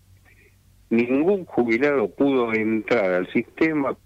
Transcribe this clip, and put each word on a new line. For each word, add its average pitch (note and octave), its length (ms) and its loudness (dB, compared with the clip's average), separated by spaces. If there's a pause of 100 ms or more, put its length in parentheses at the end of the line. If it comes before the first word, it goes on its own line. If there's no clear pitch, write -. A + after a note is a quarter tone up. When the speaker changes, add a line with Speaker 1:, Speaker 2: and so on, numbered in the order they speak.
(260)
Speaker 1:
Sí. - 720 -12
Speaker 2:
ningún C#3+ 480 0
jubilado A#2+ 680 0
pudo C3 440 0
entrar A2 580 0
al F2+ 220 -2
sistema D3+ 640 -2 (100)